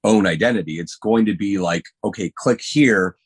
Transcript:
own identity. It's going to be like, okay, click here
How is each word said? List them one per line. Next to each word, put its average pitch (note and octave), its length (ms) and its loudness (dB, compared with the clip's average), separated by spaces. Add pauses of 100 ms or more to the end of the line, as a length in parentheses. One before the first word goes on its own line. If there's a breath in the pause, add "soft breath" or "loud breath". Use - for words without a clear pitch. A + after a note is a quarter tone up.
own G#2+ 240 4
identity. E2+ 520 -2
It's E2+ 160 -12
going A2 300 2
to G#2 80 0
be G2+ 260 -4
like, F2 260 -2 (180)
okay, F#2+ 320 -6
click - 260 -2
here G#2+ 540 2 (100)